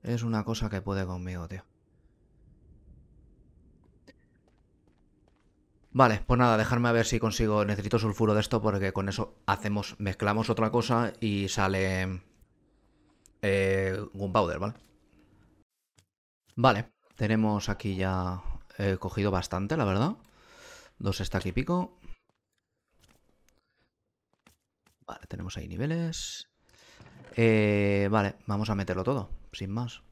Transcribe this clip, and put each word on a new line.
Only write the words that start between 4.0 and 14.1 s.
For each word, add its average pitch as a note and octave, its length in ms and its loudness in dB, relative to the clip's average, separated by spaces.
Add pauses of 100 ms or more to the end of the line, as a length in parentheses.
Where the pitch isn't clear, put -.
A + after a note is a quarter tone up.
Vale, A#2+ 340 6
pues B2 120 4
nada, A#2+ 180 6
dejarme A#2+ 320 2
a A#2 40 4
ver A2+ 140 4
si A2+ 140 0
consigo... G#2+ 440 2
Necesito G#2 340 0
sulfuro G#2+ 360 2
de G#2+ 60 4
esto A2 200 0
porque G2+ 320 0
con G2 160 -2
eso - 280 -6 (100)
hacemos... G2+ 520 -2
Mezclamos G#2 520 -2
otra A2 200 0
cosa A#2 500 0
y G2+ 280 0
sale... F#2+ 760 0 (1200)
Eh, F#2+ 560 0 (140)